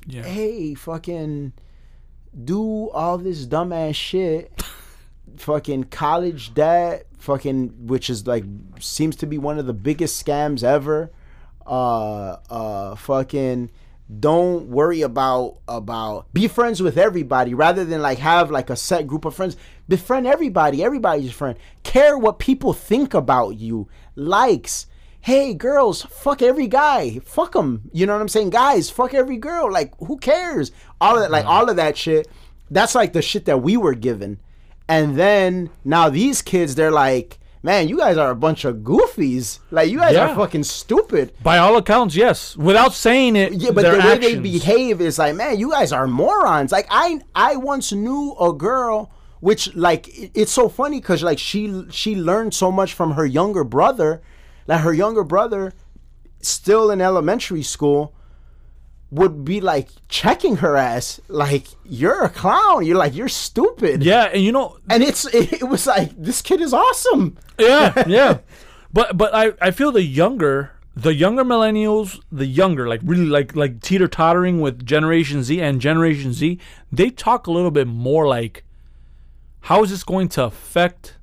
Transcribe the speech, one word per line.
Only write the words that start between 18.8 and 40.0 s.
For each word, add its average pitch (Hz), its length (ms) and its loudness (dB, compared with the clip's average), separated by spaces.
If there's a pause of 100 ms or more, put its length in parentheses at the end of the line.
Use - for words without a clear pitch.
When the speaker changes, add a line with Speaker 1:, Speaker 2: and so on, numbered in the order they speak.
Speaker 2:
group 151 180 -8
of 156 120 -6
friends. 185 200 -6 (320)
Befriend 247 380 -2
everybody. 180 560 0
Everybody's 196 440 -2
your 120 60 -12
friend. 131 240 -8 (280)
Care 285 340 4
what 214 220 0
people 262 320 0
think 254 420 -2
about 127 360 0
you. 113 360 -8 (300)
Likes. 190 680 0 (340)
Hey, 262 340 2
girls, 254 480 0
fuck - 400 -4
every 262 240 4
guy. 190 580 0
Fuck 339 300 -4
'em. 127 380 -2
You 175 120 0
know 208 100 0
what 208 80 -2
I'm 214 60 -4
saying? 208 220 0
Guys, 240 400 2
fuck 254 240 -2
every 262 220 0
girl. 294 360 -4
Like, 160 280 -2
who 254 180 -10
cares? 302 540 -2 (280)
All 208 140 4
of 233 80 2
that, 190 80 -2
like, - 140 0
Speaker 1:
Yeah. 151 60 -2
Speaker 2:
all 220 200 4
of 190 60 -2
that 156 200 0
shit. 156 300 0 (420)
That's, 220 280 0
like, 214 160 2
the 160 100 0
shit - 220 -4
that 135 180 0
we 185 140 2
were 170 180 0
given. 104 460 -6 (480)
And 151 280 0
then 185 540 2 (140)
now 160 240 4
these 214 340 0
kids, 170 320 -2
they're 156 160 2
like, 131 480 0 (240)
"Man, 175 240 2
you 220 100 -4
guys 226 200 2
are 143 140 2
a 123 40 -4
bunch 156 300 -2
of 120 140 -4
goofies. 131 840 -2 (100)
Like, 160 180 2
you 240 100 -2
guys 330 180 4